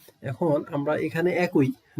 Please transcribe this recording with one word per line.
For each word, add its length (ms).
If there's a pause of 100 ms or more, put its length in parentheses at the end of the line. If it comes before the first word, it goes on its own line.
(220)
এখন 480
আমরা 260
এখানে 340
একই, 420 (280)